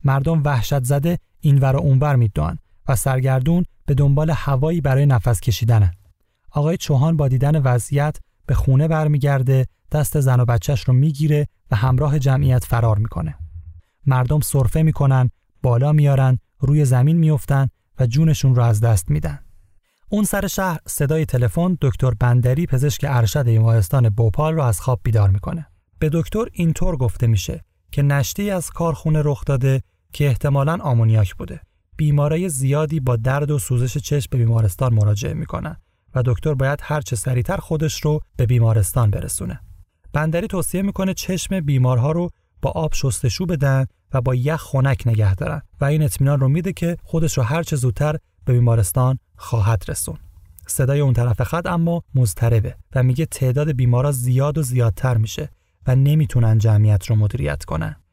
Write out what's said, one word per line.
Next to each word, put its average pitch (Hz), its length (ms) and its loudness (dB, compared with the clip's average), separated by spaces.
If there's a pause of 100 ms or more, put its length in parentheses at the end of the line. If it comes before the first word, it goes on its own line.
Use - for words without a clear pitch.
مردم 143 420 0
وحشت 135 380 0
زده 143 360 0 (200)
اینور 139 360 4
و 139 40 0
اونور 143 360 2
می‌دوئن 143 420 0 (300)
و 135 80 0
سرگردون 131 680 0 (200)
به 147 80 0
دنبال 143 360 2
هوایی 156 520 0
برای 135 240 2
نفس 123 340 2
کشیدنن. 110 540 2 (580)
آقای 156 260 0
چوهان 151 400 0
با 143 100 0
دیدن 139 340 2
وضعیت 139 560 -2 (280)
به 127 100 0
خونه 135 320 2
برمیگرده، 139 760 2 (260)
دست 151 280 0
زن 131 200 4
و 123 60 2
بچه‌ش 117 380 0
رو 127 100 2
می‌گیره 147 540 2 (240)
و 120 40 0
همراه 131 440 0
جمعیت 131 460 2
فرار 117 320 0
می‌کنه. 85 380 -4 (720)
مردم 131 340 2
سرفه 139 420 0
می‌کنن، 135 480 2 (340)
بالا 127 280 2
میارن، 135 480 2 (200)
روی 147 260 2
زمین 131 320 2
می‌افتن 139 500 0 (320)
و 131 60 2
جونشون 135 500 2
رو 123 80 4
از 113 160 2
دست 113 320 2
می‌دن. 147 280 -4 (720)
اون 208 140 0
سر 196 240 -2
شهر 185 400 -4
صدای 156 380 -2
تلفن 156 560 0
دکتر 131 300 0
بندری، 123 540 2
پزشک 139 420 -2
ارشد 123 380 0
بیمارستان 113 640 4
بوپال، 117 440 0
رو 160 80 0
از 120 200 0
خواب 123 220 -2
بیدار 107 260 2
می‌کنه. 101 380 -2 (320)
به 156 140 0
دکتر 208 400 -2
اینطور 170 440 0
گفته 120 300 0
می‌شه 107 360 -2 (280)
که 143 100 -2
نشتی 143 500 0
از 180 180 -4
کارخونه 156 540 -2
رخ 147 220 -2
داده 135 380 0 (300)
که 147 140 0
احتمالاً 139 540 0
آمونیاک 110 540 2
بوده. - 260 -14 (360)
بیمارای 151 520 0
زیادی 147 500 -2
با 127 160 0
درد 135 360 -2
و 143 80 0
سوزش 123 380 -2
چشم 143 340 -2
به 135 60 -2
بیمارستان 113 560 2
مراجعه 104 400 0
می‌کنن - 440 -8 (380)
و 127 100 0
دکتر 127 280 0
باید 135 300 -2
هر 151 180 -4
چه - 140 -6
سریعتر 127 420 -2
خودش 156 440 -4
رو 151 180 0 (160)
به 123 100 2
بیمارستان 113 640 2
برسونه. - 480 -6 (540)
بندری 160 340 -2
توصیه 180 340 -4
می‌کنه 190 320 -2
چشم 185 460 -4
بیمارها 131 520 0
رو 175 180 -2 (320)
با - 80 -4
آب 156 240 -4
شستشو 135 520 -2
بدن 135 400 0 (280)
و 131 80 0
با 127 140 -2
یخ 143 280 -2
خنک 135 420 0
نگه 104 300 2
دارن 156 260 -6 (200)
و 139 40 0
این 151 180 0
اطمینان 139 360 0
رو 131 100 2
می‌ده 170 240 0
که 170 300 -4
خودش 160 340 -2
رو 131 60 0
هر 156 200 -2
چه 160 120 -4
زودتر 143 400 -2 (300)
به 127 80 2
بیمارستان 120 680 2 (160)
خواهد 113 520 -2
رسون. - 300 -8 (500)
صدای 139 320 0
اون 135 140 2
طرف 120 300 0
خط 170 220 -4
اما 170 380 -2 (120)
مضطربه 117 600 0 (200)
و 127 80 2
میگه 127 220 0
تعداد 139 460 -2
بیمارا 123 400 2
زیاد 131 460 0
و 160 40 -2
زیادتر 123 560 0
می‌شه - 320 -4 (380)
و 127 80 2
نمی‌تونن 135 600 2
جمعیت 107 480 4
رو 113 100 0
مدیریت 104 480 -2
کنن. 156 320 -6 (180)